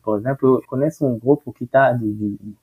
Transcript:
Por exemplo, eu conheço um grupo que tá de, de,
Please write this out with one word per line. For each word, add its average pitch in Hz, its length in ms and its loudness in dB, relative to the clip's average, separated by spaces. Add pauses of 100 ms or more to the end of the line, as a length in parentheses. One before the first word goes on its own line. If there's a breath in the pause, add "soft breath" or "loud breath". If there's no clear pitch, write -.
Por 107 160 -2
exemplo, 131 380 2
eu 110 100 -6
conheço 143 400 -2
um 120 120 -2
grupo 123 340 -2
que - 140 -12
tá 135 260 2
de, 110 200 -4
de, 104 260 -6 (240)